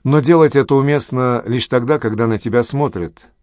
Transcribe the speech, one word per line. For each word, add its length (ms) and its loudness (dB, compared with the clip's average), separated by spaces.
Но 160 2
делать 360 4
это 200 2
уместно 680 0
лишь 240 -4
тогда, 300 0
когда 280 -2
на 100 0
тебя 260 0
смотрят. 640 -6